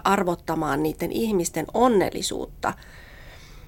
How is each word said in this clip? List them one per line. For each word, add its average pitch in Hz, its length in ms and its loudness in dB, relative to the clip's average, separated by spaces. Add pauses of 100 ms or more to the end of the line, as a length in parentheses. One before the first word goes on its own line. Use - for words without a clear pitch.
arvottamaan 170 800 0
niiden 156 300 -2
ihmisten 196 600 0
onnellisuutta - 1000 2 (920)